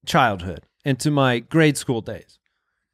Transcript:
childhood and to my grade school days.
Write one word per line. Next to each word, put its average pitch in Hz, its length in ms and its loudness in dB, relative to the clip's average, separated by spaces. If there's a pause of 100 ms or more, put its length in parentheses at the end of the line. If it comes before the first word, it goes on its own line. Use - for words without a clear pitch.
childhood 98 600 0 (180)
and 135 160 0
to 156 100 0
my 131 300 2
grade 156 360 2
school 120 240 -4
days. 95 380 -16 (560)